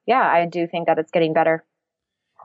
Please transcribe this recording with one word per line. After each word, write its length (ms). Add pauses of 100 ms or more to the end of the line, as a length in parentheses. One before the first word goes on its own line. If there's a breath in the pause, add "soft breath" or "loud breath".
yeah, 140 (100)
I 140
do 220
think 200
that 100
it's 140
getting 220
better. 320 (800)